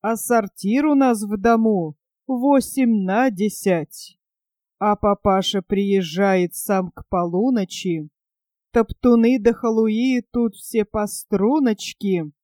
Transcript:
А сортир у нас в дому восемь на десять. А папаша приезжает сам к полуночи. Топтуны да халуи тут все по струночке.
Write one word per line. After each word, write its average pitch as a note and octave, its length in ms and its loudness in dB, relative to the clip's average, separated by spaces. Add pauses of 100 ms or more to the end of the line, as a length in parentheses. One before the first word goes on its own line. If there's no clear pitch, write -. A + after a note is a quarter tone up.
А A3 140 -2
сортир A3+ 680 0
у D4 100 4
нас B3 280 2
в G#3 140 -4
дому G#3+ 600 2 (300)
восемь B3+ 760 2
на A3 260 2
десять. F#3+ 880 -4 (640)
А G#3 160 0
папаша G3+ 680 0
приезжает F#3+ 920 -2
сам F#3+ 360 -4
к - 180 -20
полуночи. F3+ 1000 -2 (600)
Топтуны A#3 680 2
да A#3 140 2
халуи A3+ 680 0 (100)
тут A#3 240 -2
все G#3+ 300 -4
по G#3 220 -4
струночке. G3+ 1200 -2 (120)